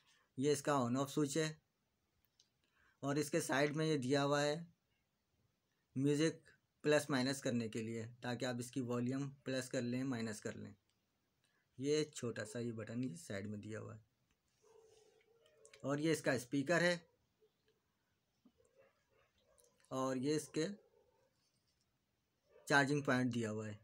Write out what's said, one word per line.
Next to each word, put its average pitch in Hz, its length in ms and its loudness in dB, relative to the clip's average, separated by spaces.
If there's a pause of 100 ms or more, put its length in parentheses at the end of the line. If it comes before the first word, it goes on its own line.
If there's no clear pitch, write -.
(380)
ये 139 140 2
इसका 147 300 2
on 120 160 2
off 139 120 0
स्विच 151 280 2
है 156 200 0 (1500)
और 139 160 2
इसके 143 220 0
साइड 143 340 2
में 156 100 2
ये 156 140 2
दिया 135 240 2
हुआ 143 180 2
है 147 140 2 (1400)
म्यूज़िक 147 460 2 (420)
प्लस 147 280 4
माइनस 135 300 0
करने 120 280 0
के 117 120 -4
लिए, 113 240 -4 (180)
ताकि 123 220 -4
आप 123 140 -2
इसकी 123 240 -6
वॉल्यूम 123 460 -2 (160)
प्लस 131 240 -4
कर 131 140 -2
लें, 123 220 -2
माइनस 113 360 -4
कर 104 140 -8
लें। 107 180 -14 (1040)
ये 147 300 2
छोटा 113 380 -6
सा 120 140 -8
ये 117 140 -2
बटन 113 300 -6
ये 147 140 -6
साइड 104 320 -8
में 104 120 -8
दिया 107 180 -8
हुआ 110 140 -12
है 110 60 -16 (1800)
और 143 160 0
ये 160 120 2
इसका 147 260 2
स्पीकर 151 460 0
है 175 160 2 (3000)
और 131 260 0
ये 143 180 0
इसके 151 300 -2 (2000)
चार्जिंग 143 360 4
पॉइंट 127 300 2
दिया 113 160 -2
हुआ 107 180 -6
है। 101 160 -12